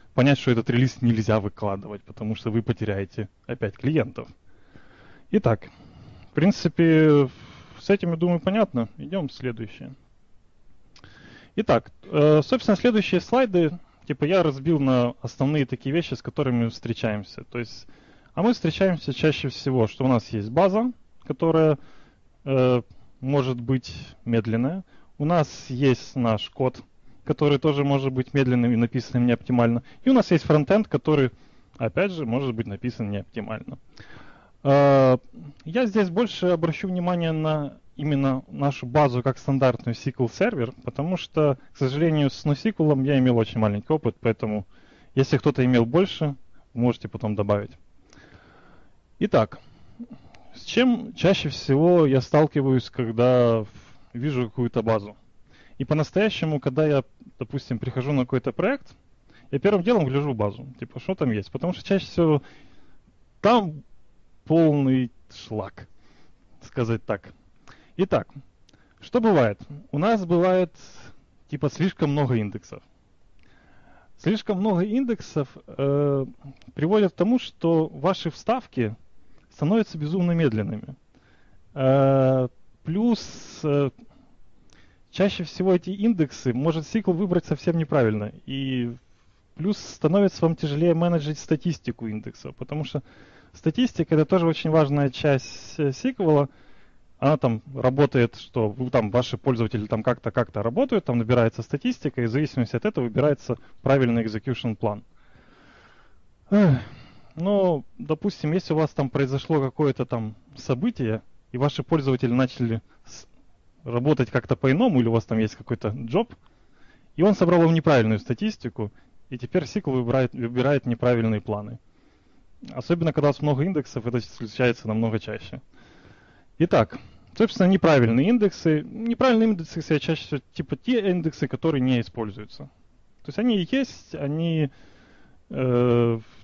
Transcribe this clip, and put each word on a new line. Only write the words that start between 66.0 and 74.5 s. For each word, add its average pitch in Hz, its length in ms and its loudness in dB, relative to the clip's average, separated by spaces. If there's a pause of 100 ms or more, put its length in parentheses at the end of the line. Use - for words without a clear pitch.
сказать 117 440 -4
так. 98 280 -8 (600)
Итак, 170 320 -2 (720)
что - 220 -2
бывает? 143 380 2 (320)
У 143 80 -4
нас 202 260 0
бывает, 180 480 2 (760)
типа, 147 200 -4
слишком 160 420 -2
много 139 240 0
индексов. 104 460 -6 (1400)
Слишком 202 420 -2